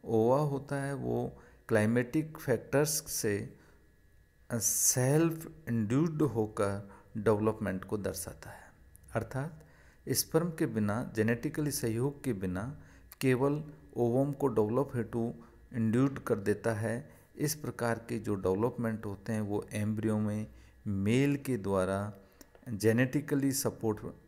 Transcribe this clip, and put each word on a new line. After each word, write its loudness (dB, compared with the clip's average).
ओवा 4
होता -2
है -6
वो -4
क्लाइमेटिक 2
फैक्टर्स 0
से -2
सेल्फ 2
इंड्यूस्ड 2
होकर -2
डेवलपमेंट 0
को -6
दर्शाता -8
है, -18
अर्थात -6
स्पर्म 0
के 0
बिना, 0
जेनेटिकली 0
सहयोग -2
के -2
बिना -4
केवल 2
ओवम 2
को 0
डेवलप 2
हेतु -2
इंड्यूस्ड 2
कर 0
देता 0
है। -4
इस -2
प्रकार -4
के -2
जो -2
डेवलपमेंट 0
होते -6
हैं 0
वो -2
एम्ब्रियो 0
में -2
मेल 4
के -2
द्वारा 0
जेनेटिकली 2
सपोर्ट -2